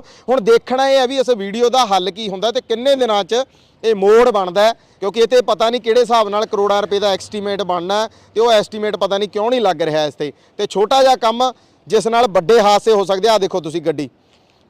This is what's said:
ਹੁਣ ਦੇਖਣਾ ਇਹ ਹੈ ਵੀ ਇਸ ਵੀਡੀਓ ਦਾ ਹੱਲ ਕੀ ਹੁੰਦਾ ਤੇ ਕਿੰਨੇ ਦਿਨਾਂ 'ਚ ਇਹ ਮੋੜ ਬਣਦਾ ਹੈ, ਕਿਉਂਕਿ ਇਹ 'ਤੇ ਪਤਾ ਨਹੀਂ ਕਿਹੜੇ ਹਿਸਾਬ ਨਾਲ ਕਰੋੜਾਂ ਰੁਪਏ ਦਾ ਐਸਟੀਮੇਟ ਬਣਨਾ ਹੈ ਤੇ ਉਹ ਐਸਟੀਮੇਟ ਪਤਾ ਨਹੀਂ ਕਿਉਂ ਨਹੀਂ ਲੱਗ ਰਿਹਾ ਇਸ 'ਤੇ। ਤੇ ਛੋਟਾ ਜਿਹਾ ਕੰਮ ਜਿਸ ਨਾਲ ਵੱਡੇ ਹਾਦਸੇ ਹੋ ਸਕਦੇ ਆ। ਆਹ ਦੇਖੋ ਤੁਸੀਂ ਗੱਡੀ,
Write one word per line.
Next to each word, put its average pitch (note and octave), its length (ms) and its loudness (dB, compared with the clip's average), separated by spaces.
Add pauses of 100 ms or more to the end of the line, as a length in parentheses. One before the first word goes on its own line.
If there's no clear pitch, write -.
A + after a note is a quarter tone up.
(300)
ਹੁਣ C4 120 2
ਦੇਖਣਾ A#3+ 480 2
ਇਹ C4+ 100 2
ਹੈ B3+ 80 0
ਵੀ C4+ 100 -4
ਇਸ B3+ 120 -2
ਵੀਡੀਓ A3+ 400 0
ਦਾ B3 160 2
ਹੱਲ F#3+ 260 -2
ਕੀ G#3 180 -10
ਹੁੰਦਾ G3 220 -4
ਤੇ B3 100 -4
ਕਿੰਨੇ A#3+ 340 -2
ਦਿਨਾਂ A3+ 280 0
'ਚ G3 120 -6 (480)
ਇਹ A3 120 0
ਮੋੜ G#3+ 340 4
ਬਣਦਾ G3 340 0
ਹੈ, A3+ 100 4 (260)
ਕਿਉਂਕਿ G3 200 -6
ਇਹ A3+ 60 4
'ਤੇ B3 160 2
ਪਤਾ A3 280 0
ਨਹੀਂ A#3+ 120 -4
ਕਿਹੜੇ A3+ 200 2
ਹਿਸਾਬ A3 280 2
ਨਾਲ G#3 160 -2
ਕਰੋੜਾਂ G3+ 360 0
ਰੁਪਏ G3+ 180 -2
ਦਾ G3+ 120 0
ਐਸਟੀਮੇਟ G3+ 500 -6
ਬਣਨਾ F3+ 420 -4
ਹੈ A3+ 40 -6
ਤੇ - 340 -8
ਉਹ A#3+ 100 4
ਐਸਟੀਮੇਟ G#3 440 -2
ਪਤਾ G3 220 -2
ਨਹੀਂ G3+ 120 -4
ਕਿਉਂ G#3+ 200 -2
ਨਹੀਂ B3+ 120 0
ਲੱਗ F3 200 0
ਰਿਹਾ D#3 240 -2
ਇਸ D3 80 -6
'ਤੇ। D3 200 -8 (240)
ਤੇ G#3 100 -4
ਛੋਟਾ G#3+ 360 2
ਜਿਹਾ C4 120 4
ਕੰਮ A#3+ 360 -2 (360)
ਜਿਸ G#3 200 0
ਨਾਲ A#3 200 2
ਵੱਡੇ F#3 320 2
ਹਾਦਸੇ G#3 320 2
ਹੋ G3+ 140 2
ਸਕਦੇ F#3+ 220 -2
ਆ। A3+ 60 4
ਆਹ G#3 60 2
ਦੇਖੋ F#3 200 -2
ਤੁਸੀਂ D#3+ 220 -8
ਗੱਡੀ, D3 280 -4 (600)